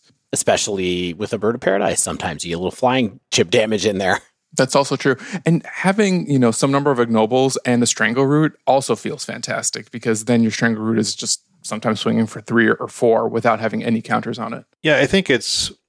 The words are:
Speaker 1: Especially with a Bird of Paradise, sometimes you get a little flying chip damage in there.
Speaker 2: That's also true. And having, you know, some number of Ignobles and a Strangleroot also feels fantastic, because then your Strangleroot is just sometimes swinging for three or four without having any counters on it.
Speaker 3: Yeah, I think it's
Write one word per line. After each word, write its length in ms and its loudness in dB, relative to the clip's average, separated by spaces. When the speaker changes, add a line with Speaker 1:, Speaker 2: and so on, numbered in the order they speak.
Speaker 1:
Especially 800 0
with 180 -8
a 60 -2
Bird 160 0
of 80 -10
Paradise, 400 0
sometimes 420 -6
you 60 -8
get 60 -2
a 20 -4
little 140 -2
flying 480 0
chip 200 0
damage 340 2
in 140 0
there. 200 0
Speaker 2:
That's 220 0
also 200 2
true. 200 0
And 180 2
having, 640 0
you 120 2
know, 100 4
some 220 0
number 180 2
of 100 2
Ignobles 560 2
and 180 2
a 20 4
Strangleroot 680 2
also 300 2
feels 280 -8
fantastic, 680 -8
because 340 -4
then 160 4
your 100 2
Strangleroot 460 0
is 160 0
just 300 -6
sometimes 380 -4
swinging 260 0
for 160 -10
three 260 2
or 200 0
four 400 2
without 320 0
having 240 -4
any 180 0
counters 380 -4
on 140 -8
it. 120 -14
Speaker 3:
Yeah, 160 4
I 80 4
think 240 2
it's 420 0